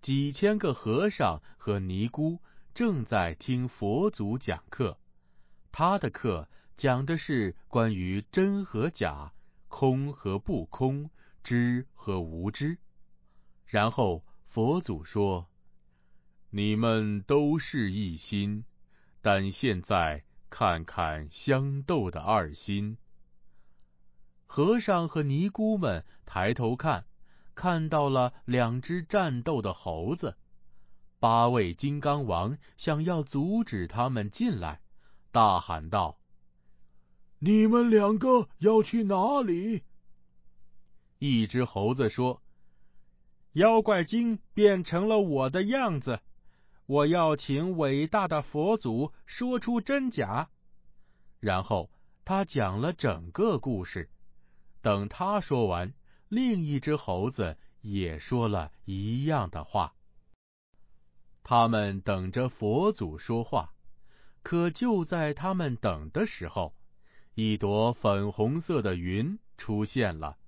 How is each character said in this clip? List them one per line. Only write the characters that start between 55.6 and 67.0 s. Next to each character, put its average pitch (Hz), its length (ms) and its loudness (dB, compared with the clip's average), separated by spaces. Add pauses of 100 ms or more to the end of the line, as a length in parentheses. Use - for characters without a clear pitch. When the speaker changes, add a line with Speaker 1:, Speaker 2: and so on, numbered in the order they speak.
Speaker 1:
完， 90 260 -2 (340)
另 220 380 0
一 147 120 0
只 151 200 0
猴 95 320 -2
子 90 280 -4 (220)
也 92 400 -4
说 117 300 -2
了 87 240 -4 (100)
一 107 400 -4
样 143 260 0
的 78 140 -10
话。 87 300 -2 (1500)
他 117 280 4
们 101 320 0
等 95 320 -2
着 127 160 0
佛 127 420 0
祖 82 260 -6
说 117 280 -4
话， - 280 -4 (680)
可 170 280 0
就 202 360 0
在 156 280 -2
他 180 200 -4
们 156 240 -2
等 78 340 -4
的 202 140 0
时 87 240 -8
候， 87 260 -4 (580)